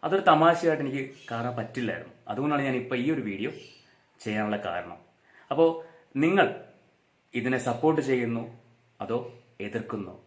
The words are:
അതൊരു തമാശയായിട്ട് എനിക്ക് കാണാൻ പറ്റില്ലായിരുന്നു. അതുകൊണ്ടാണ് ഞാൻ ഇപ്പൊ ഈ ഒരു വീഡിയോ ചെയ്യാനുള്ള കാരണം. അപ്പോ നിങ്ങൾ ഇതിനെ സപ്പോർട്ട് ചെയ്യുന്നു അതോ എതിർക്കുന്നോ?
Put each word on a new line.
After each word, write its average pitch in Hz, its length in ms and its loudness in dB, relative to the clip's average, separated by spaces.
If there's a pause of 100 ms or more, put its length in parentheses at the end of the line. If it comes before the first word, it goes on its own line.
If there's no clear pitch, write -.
അതൊരു 180 180 2
തമാശയായിട്ട് 165 600 6
എനിക്ക് 135 200 -4 (280)
കാണാൻ 117 260 -4
പറ്റില്ലായിരുന്നു. 113 560 -6 (140)
അതുകൊണ്ടാണ് 143 340 -2
ഞാൻ 135 140 0
ഇപ്പൊ 127 200 -4
ഈ 127 160 0
ഒരു 143 100 -2
വീഡിയോ 104 300 -4 (720)
ചെയ്യാനുള്ള 107 420 -2
കാരണം. 87 340 -6 (520)
അപ്പോ 156 140 4 (500)
നിങ്ങൾ 165 320 4 (880)
ഇതിനെ 127 240 -2
സപ്പോർട്ട് 151 440 2
ചെയ്യുന്നു 120 420 0 (580)
അതോ 110 160 -4 (440)
എതിർക്കുന്നോ? 104 540 -8 (120)